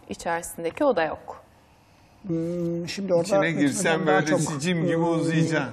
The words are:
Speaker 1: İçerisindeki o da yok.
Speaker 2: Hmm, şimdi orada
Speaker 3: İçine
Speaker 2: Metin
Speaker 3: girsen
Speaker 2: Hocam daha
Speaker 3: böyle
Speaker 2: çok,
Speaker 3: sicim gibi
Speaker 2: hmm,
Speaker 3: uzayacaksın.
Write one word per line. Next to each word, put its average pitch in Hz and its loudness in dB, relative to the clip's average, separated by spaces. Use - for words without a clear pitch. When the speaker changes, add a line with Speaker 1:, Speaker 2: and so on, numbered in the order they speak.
Speaker 1:
İçerisindeki 170 -4
o 254 6
da 165 6
yok. - -8
Speaker 2:
Hmm, 170 -4
şimdi 190 -2
orada 170 4
Speaker 3:
İçine 196 2
Speaker 2:
Metin 160 0
Speaker 3:
girsen 165 2
Speaker 2:
Hocam 160 0
daha 151 6
Speaker 3:
böyle 151 2
Speaker 2:
çok, 156 2
Speaker 3:
sicim 160 -2
gibi 170 0
Speaker 2:
hmm, 165 2
Speaker 3:
uzayacaksın. 160 0